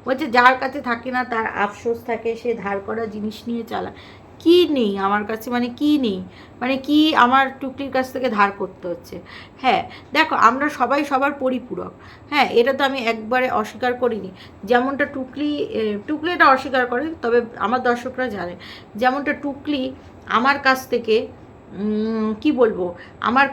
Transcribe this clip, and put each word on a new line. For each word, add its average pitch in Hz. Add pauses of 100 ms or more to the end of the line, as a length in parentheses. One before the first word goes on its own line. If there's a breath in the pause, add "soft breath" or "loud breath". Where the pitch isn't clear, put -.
বলছে 262
যার 247
কাছে 269
থাকে 240
না 247
তার 226
আফসোস 208
থাকে, 226
সে 233
ধার 202
করা 220
জিনিস 208 (120)
নিয়ে 233
চালা-, 190 (460 loud breath)
কি 339
নেই 214
আমার 202
কাছে, 220
মানে 240
কি 294
নেই, 196 (380 loud breath)
মানে 262
কি 302
আমার 262 (100)
টুকলির 269
কাছ 262
থেকে 254
ধার 202
করতে 185
হচ্ছে? 170 (400 loud breath)
হ্যাঁ, 214 (240 loud breath)
দেখো, 311
আমরা 254
সবাই 277
সবার 277
পরিপূরক। 247 (380 loud breath)
হ্যাঁ, 269
এটা 240
তো 269
আমি 269
একবারে 233
অস্বীকার 220
করিনি। 226 (340 loud breath)
যেমনটা 254
টুকলি, 277
এ, 214
টুকলি 302
এটা 339
অস্বীকার 262
করে, 277
তবে 233 (160)
আমার 240
দর্শকরা 254
জানে, 180 (400 loud breath)
যেমনটা 254
টুকলি 277 (320 loud breath)
আমার 262
কাছ 262
থেকে 233 (460)
উম, 214 (120)
কি 302
বলবো, 214 (340 loud breath)
আমার 269